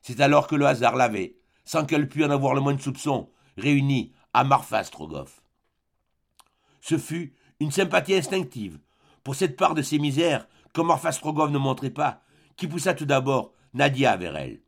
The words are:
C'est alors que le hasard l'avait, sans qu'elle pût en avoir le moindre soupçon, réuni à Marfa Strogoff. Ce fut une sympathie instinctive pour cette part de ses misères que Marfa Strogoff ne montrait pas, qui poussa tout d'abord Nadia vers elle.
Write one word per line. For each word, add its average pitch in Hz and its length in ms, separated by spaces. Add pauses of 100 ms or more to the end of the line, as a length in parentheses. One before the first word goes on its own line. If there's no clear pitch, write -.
C'est 123 200
alors 147 260
que 156 80
le 143 100
hasard 120 300
l'avait, 107 420 (280)
sans 156 200
qu'elle 147 240
pût 151 160
en 143 40
avoir 139 240
le 139 80
moindre 139 200
soupçon, 131 480 (280)
réuni 139 540 (220)
à 123 100
Marfa 120 400
Strogoff. - 580 (1400)
Ce 165 160
fut 160 360 (260)
une 147 120
sympathie 185 420
instinctive 131 680 (440)
pour 135 120
cette 165 200
part 160 180
de 151 80
ses 147 180
misères 147 480 (260)
que 165 80
Marfa 160 300
Strogoff 151 380
ne 143 80
montrait 135 320
pas, 143 320 (360)
qui 185 100
poussa 170 260
tout 151 120
d'abord 135 480 (200)
Nadia 131 440
vers 85 180
elle. 65 320